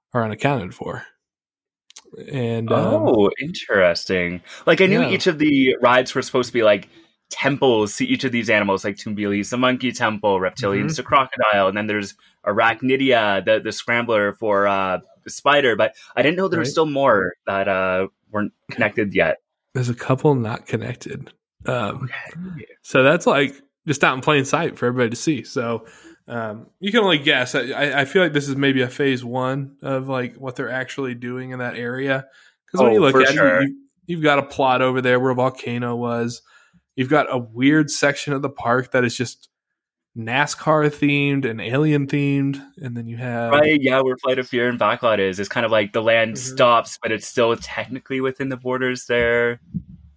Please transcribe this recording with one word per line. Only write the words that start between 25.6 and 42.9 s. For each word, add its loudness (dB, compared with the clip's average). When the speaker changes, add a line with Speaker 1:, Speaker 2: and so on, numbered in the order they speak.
Speaker 1:
um, -10
you -6
can 2
only 4
guess. 0
I, 0
I, -2
I 2
feel 2
like 0
this -2
is -4
maybe 2
a 0
phase -2
one -6
of, -6
like, -6
what -12
they're -6
actually -6
doing -10
in -10
that -6
area. -4
'Cause 0
when 6
Speaker 2:
Oh, 6
Speaker 1:
you 6
look 6
Speaker 2:
for 6
Speaker 1:
at 6
it, 4
Speaker 2:
sure. 4
Speaker 1:
you, -2
you've -4
got 4
a 2
plot 2
over 2
there 4
where 2
a 0
volcano -2
was. -4
You've -2
got 4
a -2
weird 2
section -2
of -4
the -4
park -2
that 2
is -2
just -8
nascar 0
themed 0
and -8
alien 0
themed, -2
and -12